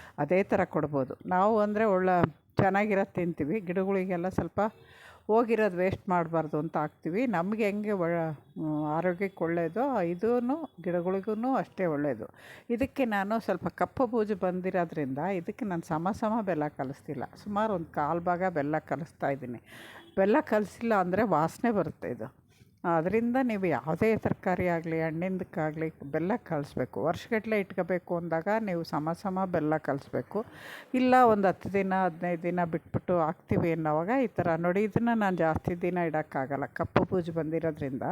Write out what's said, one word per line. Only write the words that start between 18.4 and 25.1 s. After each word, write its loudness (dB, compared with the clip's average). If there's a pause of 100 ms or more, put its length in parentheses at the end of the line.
ಬೆಲ್ಲ 0
ಕಲಿಸ್ತಾ -4
ಇದ್ದೀನಿ. -6 (540)
ಬೆಲ್ಲ 6
ಕಲಿಸಿಲ್ಲ 0
ಅಂದರೆ 2
ವಾಸನೆ 2
ಬರುತ್ತೆ -2
ಇದು. -10 (560)
ಅದರಿಂದ 2
ನೀವು 0
ಯಾವುದೇ 2
ತರಕಾರಿ 0
ಆಗಲಿ, 0
ಹಣ್ಣಿಂದಕ್ಕಾಗಲಿ -2 (120)